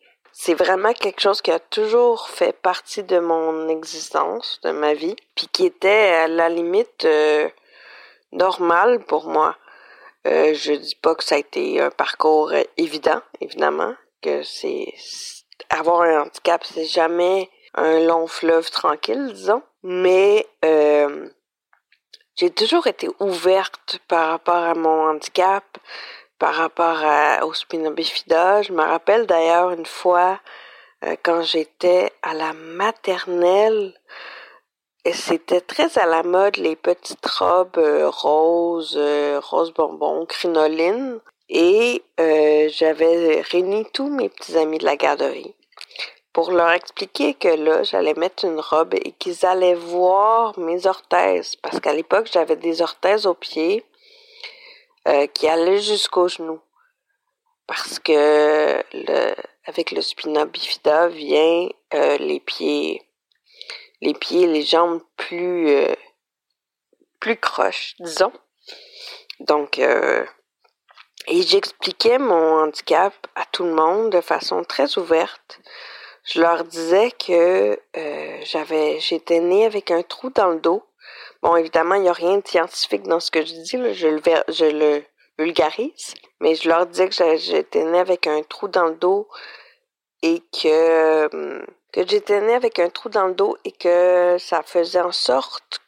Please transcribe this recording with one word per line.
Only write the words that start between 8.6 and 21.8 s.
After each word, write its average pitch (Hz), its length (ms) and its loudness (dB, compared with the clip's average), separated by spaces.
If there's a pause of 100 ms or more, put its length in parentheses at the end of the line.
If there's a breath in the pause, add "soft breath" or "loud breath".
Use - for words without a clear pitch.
pour 156 260 -4
moi. 160 300 0 (680 loud breath)
Euh, 156 280 4
je 147 180 -4
dis - 220 -4
pas 165 200 0
que 160 80 -6
ça - 120 -2
a 143 40 2
été 147 440 -4
un 143 80 0
parcours, 156 600 0
euh, 147 120 0 (160)
évident, 156 420 -2 (220)
évidemment, 151 500 -2 (300)
que 73 200 -2
c'est, - 540 -8
c'est, - 480 -16 (240)
avoir 165 320 0
un 165 220 2
handicap, - 420 -2
c'est 160 220 -8
jamais 175 640 0 (240 soft breath)
un 160 260 2
long 165 260 2
fleuve 165 440 0
tranquille, 220 640 -4
disons. 196 280 0 (200)
Mais, 185 640 4 (180)
euh, 147 640 2 (1080)